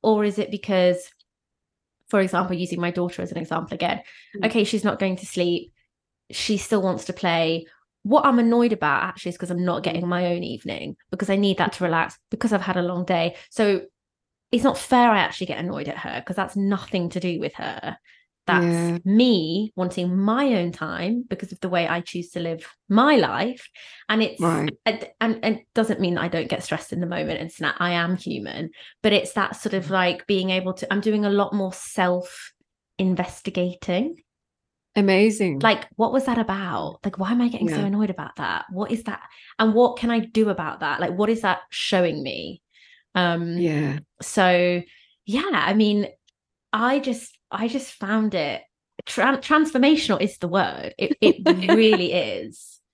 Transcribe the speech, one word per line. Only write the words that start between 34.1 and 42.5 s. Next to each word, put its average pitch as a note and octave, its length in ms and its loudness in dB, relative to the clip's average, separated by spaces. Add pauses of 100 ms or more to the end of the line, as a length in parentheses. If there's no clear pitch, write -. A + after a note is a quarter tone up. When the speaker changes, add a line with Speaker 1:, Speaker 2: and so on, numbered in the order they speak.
Speaker 2:
Amazing. G3 640 4
Speaker 1:
Like, A3 260 4 (100)
what A3 160 0
was C4+ 120 2
that A#3+ 140 0
about? F#3+ 640 -4
Like, F#3+ 140 -6
why F#3+ 140 -2
am A#3+ 100 2
I A#3+ 60 2
getting A3+ 200 -2
so D#3 140 0
Speaker 2:
Yeah. - 20 0
Speaker 1:
annoyed G3+ 260 0
about D#3+ 260 -8
that? F2 340 -4
What F#3+ 200 -4
is A3+ 140 -4
that? - 180 -8 (380)
And A3 140 4
what B3 240 6
can A#3 120 -2
I A#3 100 2
do G#3+ 280 2
about E3 320 -4
that? D3 200 -2
Like, F3 160 -2
what G#3 140 2
is A3+ 120 0
that F#3+ 180 2 (100)
showing F3 520 0
me? C3 380 -10 (540)